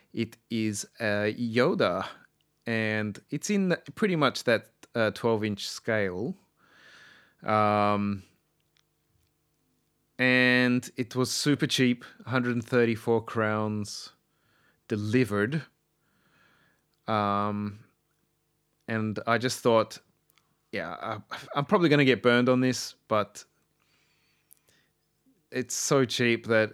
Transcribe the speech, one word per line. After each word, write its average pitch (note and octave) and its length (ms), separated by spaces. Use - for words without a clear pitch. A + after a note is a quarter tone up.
it A2+ 220
is, A2 360
uh, G#2 320
Yoda. A#2 720
And G#2+ 520
it's D3 200
in F#3+ 260
pretty G3 200
much C#3+ 300
that, A2 240
uh, A2 160
twelve A2+ 320
inch G#2 240
scale. G#2+ 680
Um, G#2 800
and B2+ 800
it B2 200
was B2+ 140
super D3 360
cheap, B2 380
hundred B2 260
and A#2 120
thirty-four A#2 600
crowns G#2+ 840
delivered. A2 760
Um, G#2 720
and A2 400
I A#2 120
just A#2+ 220
thought, A2+ 380
"Yeah, F2 300
I, A2 160
I'm D3 80
probably F3 240
gonna D3 160
get B2+ 180
burned B2 260
on B2+ 120
this, B2+ 340
but G#2 360
it's B2+ 240
so C#3 300
cheap A#2 420
that A2 280